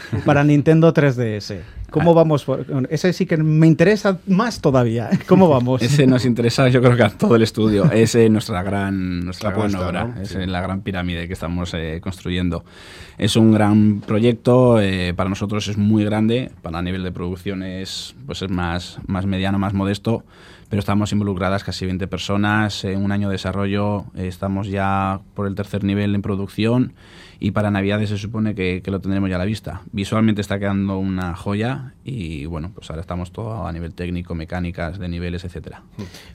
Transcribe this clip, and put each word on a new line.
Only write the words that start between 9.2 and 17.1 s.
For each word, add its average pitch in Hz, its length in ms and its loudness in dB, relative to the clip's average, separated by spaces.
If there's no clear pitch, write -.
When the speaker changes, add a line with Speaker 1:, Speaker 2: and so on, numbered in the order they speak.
Speaker 1:
nuestra 90 240 -6
Speaker 3:
La 95 60 -2
Speaker 1:
gran 104 200 0
Speaker 3:
apuesta, 92 140 -2
Speaker 1:
obra, 90 260 -4
Speaker 3:
¿no? 92 60 -10
Speaker 1:
es 101 80 -10
Speaker 3:
Sí. 95 160 -6
Speaker 1:
la 90 160 -4
gran 95 200 -4
pirámide 90 440 -4
que 90 80 -8
estamos, 87 400 -6
eh, 80 300 -6
construyendo. 90 640 -4
Es 101 180 0
un 113 160 6
gran 107 500 4
proyecto, 120 760 4
eh, 92 360 0
para 92 120 -2
nosotros 104 400 -4
es 104 100 -4
muy 104 280 2
grande, 110 460 0
para 85 160 -8
a 85 60 -4
nivel 92 180 -4
de 90 100 -6